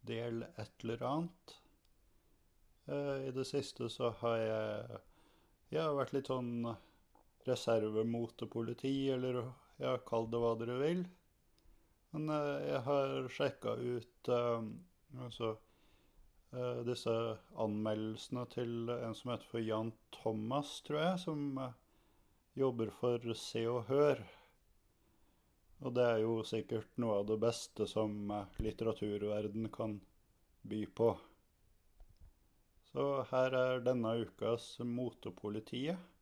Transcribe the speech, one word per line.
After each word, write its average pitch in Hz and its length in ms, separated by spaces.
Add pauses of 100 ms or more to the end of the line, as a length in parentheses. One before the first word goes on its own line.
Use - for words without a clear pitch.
del 117 400
et - 380
eller 117 240
annet. 160 460 (1300)
Eh, 143 400
i 135 80
det 131 160
siste 135 400
så 120 300
har 117 180
jeg, 110 640 (760)
jeg 156 80
har 151 160
vært 135 160
litt 139 160
sånn 120 380 (800)
reservemotepoliti, 117 1400 (240)
eller, 127 240 (420)
ja, 131 140 (100)
kall 113 240
det 117 140
hva 117 180
dere 123 160
vil. 165 240 (1120)
Men, 156 160
eh, 143 380
jeg 139 180
har 135 480
sjekket 120 480
ut, 120 480
eh, 117 400 (560)
altså, 113 300 (960)
eh, 123 340
disse 120 320 (480)
anmeldelsene 107 880
til 117 400
en 117 240
som 123 160
heter - 220
for 117 100
Jan 110 260 (300)
Thomas, 113 640
tror 147 160
jeg, 180 240
som, 147 180 (140)
eh, 127 180 (840)
jobber 117 400
for 120 320
Se 113 320
og 117 240
Hør. 135 340 (1600)
Og 127 80
det 123 160
er 113 160
jo 113 140 (100)
sikkert 110 540
noe 110 180
av 104 80
det 110 160
beste 113 460
som, 104 420
eh, 104 320
litteraturverden 107 1080
kan 107 280 (640)
by 104 220
på. 117 240 (1800)
Så 135 380
her 131 220
er 127 300
denne 120 300 (100)
ukas 110 560
Motepolitiet. 120 1160 (240)